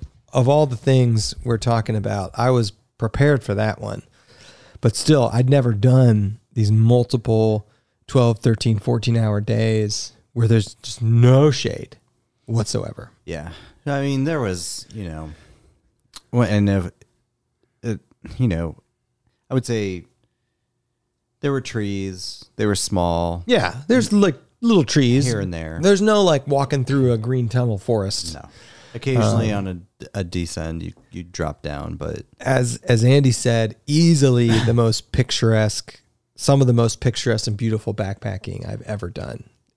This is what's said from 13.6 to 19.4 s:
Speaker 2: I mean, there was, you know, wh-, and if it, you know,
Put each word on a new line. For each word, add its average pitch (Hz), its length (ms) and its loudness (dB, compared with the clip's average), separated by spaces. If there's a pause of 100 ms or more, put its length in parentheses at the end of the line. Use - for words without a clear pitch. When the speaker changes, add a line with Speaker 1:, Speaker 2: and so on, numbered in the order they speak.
Speaker 2:
I 139 160 -4
mean, 139 220 -2
there 156 160 -2
was, 92 520 -6
you 107 120 -12
know, 78 260 -10 (1000)
wh-, 120 180 2
and 101 180 2
if 95 220 0 (920)
it, 113 180 -8 (360)
you 123 120 0
know, 82 280 -4 (720)